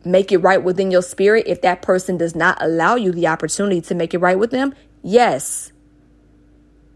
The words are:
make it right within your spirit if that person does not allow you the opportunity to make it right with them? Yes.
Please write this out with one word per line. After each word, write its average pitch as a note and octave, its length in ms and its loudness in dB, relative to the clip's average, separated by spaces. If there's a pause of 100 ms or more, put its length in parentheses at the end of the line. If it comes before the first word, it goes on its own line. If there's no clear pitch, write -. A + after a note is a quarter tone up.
make F#3 280 0
it F#3 80 4
right F#3 240 4
within F#3 260 -2
your F3+ 140 2
spirit G3+ 420 0
if F3 160 -4
that F3+ 220 0
person F#3 340 -2
does E3+ 160 -2
not E3+ 260 2
allow E3 360 2
you G#3 160 0
the E3+ 160 0
opportunity E3+ 540 -2
to F#3 120 -8
make E3+ 220 -4
it - 20 -2
right F3+ 220 2
with A3+ 100 0
them? C4+ 240 -4 (300)
Yes. G3 680 0 (1200)